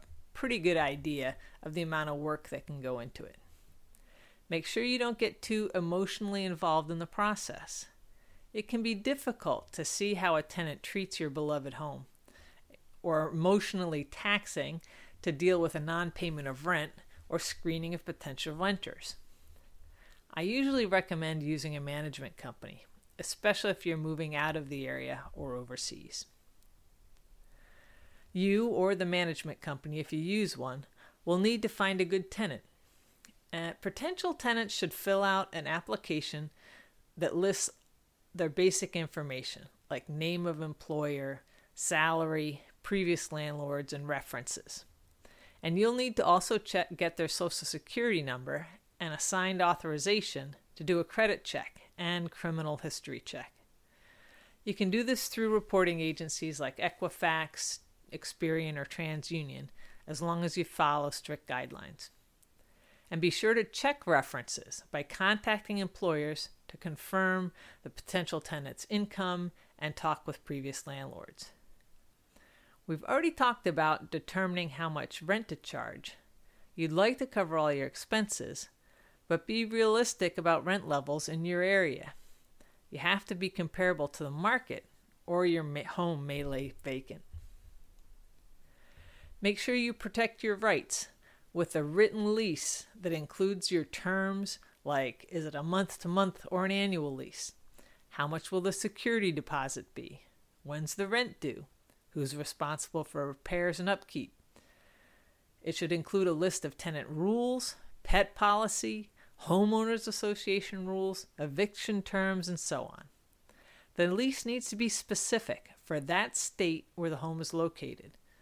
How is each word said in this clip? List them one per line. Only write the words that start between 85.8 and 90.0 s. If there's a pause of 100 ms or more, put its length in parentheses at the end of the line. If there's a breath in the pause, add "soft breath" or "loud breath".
home
may
lay (100)
vacant. (2250 soft breath)
Make
sure
you
protect